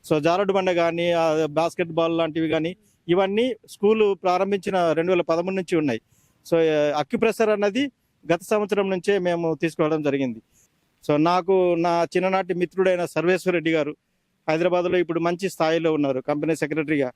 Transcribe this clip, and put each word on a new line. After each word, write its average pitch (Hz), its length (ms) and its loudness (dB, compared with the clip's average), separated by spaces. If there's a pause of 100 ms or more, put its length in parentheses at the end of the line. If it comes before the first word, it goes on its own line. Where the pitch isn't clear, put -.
(120)
So 156 80 2
జారుడు 185 340 0
బండ 185 180 2
కానీ, 170 400 0
ఆ, 160 340 0
బాస్కెట్‌బాల్ 165 720 -2
లాంటివి 160 320 -2
కానీ, 160 260 -2 (320)
ఇవన్నీ 196 480 0 (140)
స్కూలు 208 440 2
ప్రారంభించిన 185 760 0
రెండు 165 200 0
వేల 175 100 2
పదమూడు 175 340 -2
నుంచి 180 220 -2
ఉన్నాయి. 135 240 0 (460)
So, 170 100 2
ఆ, 151 420 2
అక్యుప్రెషర్ 220 500 0
అన్నది 208 420 0 (420)
గత 170 80 0
సంవత్సరం 202 480 0
నుంచే 190 300 0
మేము 170 420 -2
తీసుకోవడం 156 400 0
జరిగింది. 135 400 -2 (680)
So 147 120 2
నాకు 180 540 2
నా 170 320 0 (100)
చిన్ననాటి 185 360 0
మిత్రుడైన 180 520 0
సర్వేశ్వర 180 480 0
రెడ్డి 165 180 -2
గారు 151 240 -2 (540)
హైదరాబాద్లో 175 480 0
ఇప్పుడు 165 220 -2
మంచి 175 300 -2
స్థాయిలో 160 440 0
ఉన్నారు 139 260 0
కంపెనీ 151 360 -4
సెక్రటరీగా. 147 600 -2